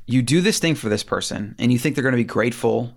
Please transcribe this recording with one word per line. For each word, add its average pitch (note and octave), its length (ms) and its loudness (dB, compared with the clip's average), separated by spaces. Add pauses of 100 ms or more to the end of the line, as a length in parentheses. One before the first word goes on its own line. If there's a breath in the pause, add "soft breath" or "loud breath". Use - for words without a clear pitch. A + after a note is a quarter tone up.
You B2+ 140 2
do C3+ 220 2
this G#3 160 2
thing D#3+ 160 2
for A2+ 140 -6
this G#2 140 0
person - 560 -6
and B2 140 2
you A#2+ 60 4
think D3 160 -2
they're C3+ 100 -2
gonna C3 120 2
be A#2 80 2
grateful A#2 720 0